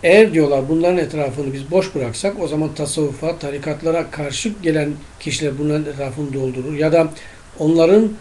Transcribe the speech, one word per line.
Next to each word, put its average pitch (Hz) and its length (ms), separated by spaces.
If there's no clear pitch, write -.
Eğer 190 300
diyorlar 143 360
bunların 170 280
etrafını 143 560
biz 139 180
boş 180 240
bıraksak 170 460
o 165 60
zaman 151 280
tasavvufa, 151 640
tarikatlara 151 720
karşı 147 400
gelen 156 260
kişiler 139 380
bunların 151 360
etrafını 139 400
doldurur. 131 440
Ya 156 140
da 160 180
onların 165 600